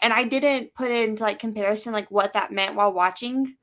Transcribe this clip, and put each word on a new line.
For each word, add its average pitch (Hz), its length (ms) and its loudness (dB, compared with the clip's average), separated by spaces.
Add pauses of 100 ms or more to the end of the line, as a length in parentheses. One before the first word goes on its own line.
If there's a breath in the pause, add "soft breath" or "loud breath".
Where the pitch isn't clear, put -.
And 233 100 2
I 240 120 2
didn't 269 500 0
put 254 160 -4
it 233 180 0
into, 220 160 -4
like, 208 160 0
comparison, 214 540 -2
like, 208 160 -4
what 202 240 2
that - 180 -2
meant 196 240 -2
while 202 160 4
watching, 240 720 0